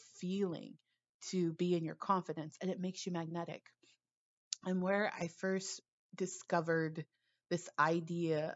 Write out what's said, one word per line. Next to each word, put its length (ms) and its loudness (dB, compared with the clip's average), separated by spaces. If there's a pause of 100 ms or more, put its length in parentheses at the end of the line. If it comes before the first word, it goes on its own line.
(200)
feeling 560 -2 (540)
to 240 4
be 200 2
in 100 4
your 120 -2
confidence, 640 0
and 80 0
it 100 -2
makes 280 -4
you 40 -2
magnetic. 520 -4 (1040)
And 180 2
where 360 2
I 100 -2 (100)
first 420 -2 (340)
discovered 880 0 (460)
this 180 0 (120)
idea 760 2